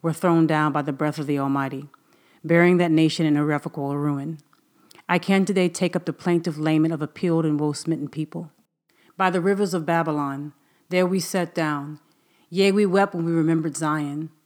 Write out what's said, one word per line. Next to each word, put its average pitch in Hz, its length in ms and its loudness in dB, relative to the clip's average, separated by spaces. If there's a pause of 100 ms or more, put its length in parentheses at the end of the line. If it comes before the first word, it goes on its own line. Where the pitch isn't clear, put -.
were 165 120 -2
thrown 165 340 4
down 151 240 2
by 147 100 -2
the 143 100 -4
breath 151 280 -4
of 139 80 -6
the 143 100 0
Almighty, 139 520 -4 (540)
burying 170 340 4
that 170 140 2
nation 160 360 2
in 147 100 2
irrevocable 147 580 -2
ruin. 147 440 -4 (680)
I 175 120 2
can 190 260 4
today 185 240 2
take 175 260 -4
up 160 100 -4
the 165 60 -4
plaintive 170 460 -2
lament 156 340 2
of 151 120 -4
a 147 40 -6
peeled 165 380 0
and 147 140 0
woe-smitten 147 480 -4
people. 156 420 -10 (640)
By 185 140 0
the 180 120 0
rivers 196 340 0
of 160 100 -4
Babylon, 147 680 -2 (360)
there 180 160 2
we 185 140 0
sat 170 340 -4
down. 151 460 -4 (500)
Yea, 196 220 2
we 208 160 4
wept 196 260 2
when 170 120 -4
we 170 60 0
remembered 160 460 0
Zion. 151 540 -4 (140)